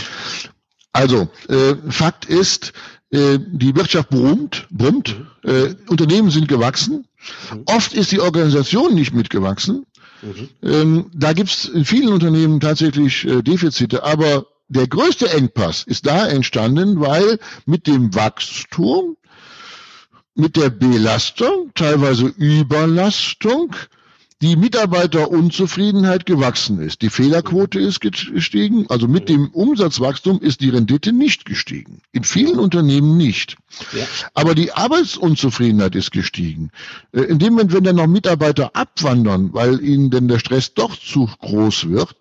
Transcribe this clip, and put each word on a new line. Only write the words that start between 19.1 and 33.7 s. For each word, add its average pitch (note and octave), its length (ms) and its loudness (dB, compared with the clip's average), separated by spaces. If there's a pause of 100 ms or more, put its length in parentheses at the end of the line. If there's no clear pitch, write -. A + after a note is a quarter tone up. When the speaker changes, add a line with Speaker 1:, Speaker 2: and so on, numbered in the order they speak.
Speaker 1:
mit D#3 220 0
der D3 140 4
Belastung, B2 1040 0
teilweise C#3 520 2
Überlastung, D#3+ 1500 0 (640)
die E3 160 2
Mitarbeiterunzufriedenheit F3+ 1700 0
gewachsen B2+ 540 0
ist. D#2 220 -8
Die A2 80 0
Fehlerquote E3 680 0
ist G3 220 -2
gestiegen, G#3 880 -2
also A#2+ 180 0
mit F3+ 220 0
Speaker 2:
Mhm. E3+ 60 2
Speaker 1:
dem C#3+ 160 2
Umsatzwachstum F#3 920 0
ist D3 220 -2
die C3 80 2
Rendite B2 420 0
nicht C4 320 0
gestiegen. - 560 -12 (100)
In B2 140 -4
vielen C#4+ 320 0
Speaker 2:
Ja. - 40 0
Speaker 1:
Unternehmen D#3 560 2
nicht. C#3+ 400 0 (360)